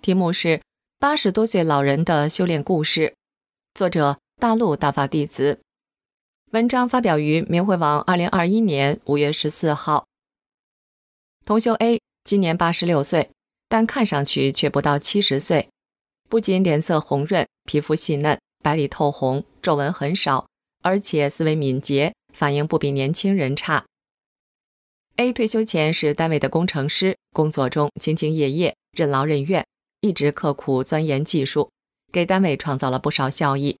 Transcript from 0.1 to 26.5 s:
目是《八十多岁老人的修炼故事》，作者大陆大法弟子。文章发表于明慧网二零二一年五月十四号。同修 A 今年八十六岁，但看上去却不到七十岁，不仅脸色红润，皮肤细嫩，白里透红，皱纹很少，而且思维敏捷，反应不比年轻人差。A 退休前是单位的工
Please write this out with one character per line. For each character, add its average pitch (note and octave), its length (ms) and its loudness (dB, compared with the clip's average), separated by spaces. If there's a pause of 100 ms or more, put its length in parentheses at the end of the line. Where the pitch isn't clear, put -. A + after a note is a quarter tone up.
目 F3+ 180 2
是 E3+ 280 0 (400)
《八 D4 180 0
十 G3 160 0
多 A3 140 2
岁 F#3+ 180 0
老 D3 160 2
人 C#3 240 2
的 D3+ 240 2
修 F#3 160 0
炼 D#3+ 180 0
故 D#3+ 220 0
事》， D#3 220 0 (680)
作 F#3 160 -2
者 D3 320 2 (160)
大 A3+ 180 2
陆 G#3 220 2
大 C#3+ 160 0
法 C#3 140 0
弟 D3 200 -2
子。 C#3 340 -2 (920)
文 A#3 180 2
章 B3 180 2
发 B3 140 0
表 F3 180 2
于 D3+ 300 0
明 F3 160 0
慧 G3 100 2
网 D3 280 0
二 F3+ 160 0
零 F3 100 0
二 E3+ 180 0
一 G#3+ 140 2
年 C#3+ 460 0
五 C#3+ 100 0
月 D3 160 2
十 D3+ 160 -4
四 D#3 240 0
号。 D3 340 -2 (1400)
同 G#3+ 120 2
修 A3+ 180 2
A A3+ 260 0 (200)
今 G3+ 160 0
年 E3+ 160 2
八 E3+ 160 2
十 E3+ 140 0
六 E3 180 2
岁， D3+ 280 0 (360)
但 A3+ 200 2
看 A#3+ 180 0
上 D3 220 0
去 C#3 260 0
却 - 160 0
不 C#3+ 140 -2
到 D3 160 2
七 G3+ 240 0
十 C#3 180 2
岁， - 300 0 (580)
不 A3+ 100 0
仅 F#3+ 240 0
脸 D#3+ 200 2
色 D#3+ 180 0
红 C#3+ 240 -2
润， E3 240 0 (160)
皮 D3 160 -2
肤 D#3 140 -2
细 D#3 220 -2
嫩， D3 220 0 (240)
白 D3+ 140 0
里 C#3+ 100 0
透 D3 240 0
红， C3+ 320 -2 (200)
皱 E3 120 2
纹 C#3+ 160 -2
很 D#3+ 240 -4
少， C#3+ 320 2 (360)
而 F#3+ 180 0
且 D3 300 0
思 D#3+ 140 -4
维 D#3 100 2
敏 C#3 260 -2
捷， C#3+ 340 0 (200)
反 C#3+ 200 -2
应 D3 120 0
不 D#3+ 120 -2
比 C#3+ 120 0
年 C#3 200 -2
轻 G3 240 0
人 C#3 220 0
差。 - 300 -2 (1300)
A B3 160 0
退 A3 160 -2
休 A3 160 0
前 D#3+ 280 0
是 D3 220 0
单 E3 160 0
位 D3+ 80 0
的 C#3 100 0
工 E3 160 0